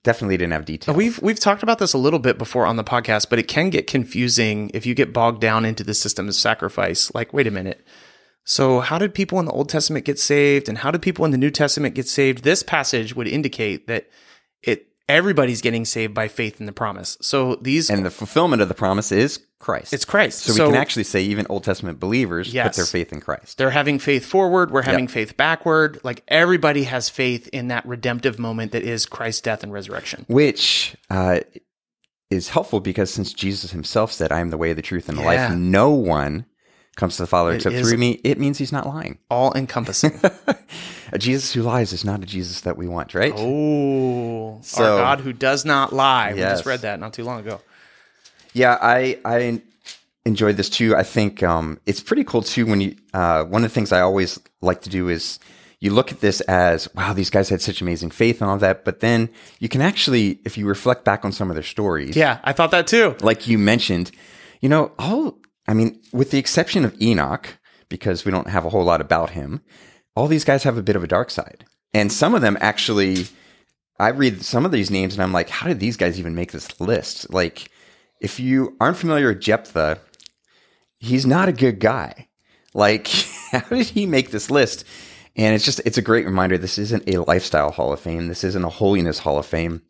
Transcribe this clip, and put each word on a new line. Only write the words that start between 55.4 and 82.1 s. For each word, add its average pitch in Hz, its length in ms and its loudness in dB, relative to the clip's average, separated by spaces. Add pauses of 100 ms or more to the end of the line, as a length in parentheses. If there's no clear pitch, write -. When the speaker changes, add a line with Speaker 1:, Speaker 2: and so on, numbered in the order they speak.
Speaker 1:
you 101 140 0
look 127 180 2
at - 80 -16
this 98 220 2
as, 90 520 2
"Wow, 95 200 -2
these 92 160 -2
guys 98 200 2
had 92 120 0
such - 200 -4
amazing 85 300 -4
faith 117 300 2
and 101 80 0
all 98 80 0
that." 95 280 2
But 95 140 -4
then 113 300 2 (300)
you 113 100 -4
can - 120 0
actually, 127 640 2
if 110 120 -8
you 104 100 -4
reflect 120 380 0
back 101 180 0
on 101 80 -2
some 95 180 -4
of 82 60 -4
their 78 80 -6
stories 82 540 -4
Speaker 2:
Yeah, 139 260 2
I 135 100 0
thought 165 180 2
that 175 160 2
too. 220 340 4
Speaker 1:
like 110 260 2
you 113 100 4
mentioned, 101 540 2 (500)
you 135 80 0
know, 151 300 2
all, 226 380 -2 (300)
I 107 60 0
mean, 113 260 2 (120)
with 131 200 0
the 139 60 2
exception 165 480 0
of - 160 -4
Enoch, 87 560 0 (300)
because 90 380 -4
we 98 60 0
don't 92 180 -2
have 87 160 0
a 82 40 -2
whole 95 140 2
lot 82 180 4
about 80 300 0
him, 82 300 -8 (540)
all 131 120 0
these 156 160 0
guys 139 200 2
have 123 140 0
a 107 60 -4
bit 101 140 2
of 87 60 -2
a 82 40 -6
dark 90 220 0
side. - 340 -10 (300)
And 104 180 2
some 190 240 2
of 175 60 4
them 104 180 2
actually, 95 680 0 (720)
I 107 100 4
read 127 340 0
some 127 220 0
of 190 80 0
these 101 180 0
names 95 220 0
and 98 100 -2
I'm 92 80 0
like, 87 180 0
"How - 180 -6
did 143 120 -2
these 110 160 -2
guys 90 240 -2
even 85 160 -6
make 85 160 -6
this - 300 -14
list?" - 500 -4
Like, 87 380 -4 (500)
if - 180 -6
you 131 440 0
aren't 165 160 2
familiar 147 320 2
with 92 100 -2
Jephthah, 82 600 0 (1000)
he's 127 280 0
not 175 220 4
a 170 60 2
good 120 260 2
guy. 107 480 -2 (460)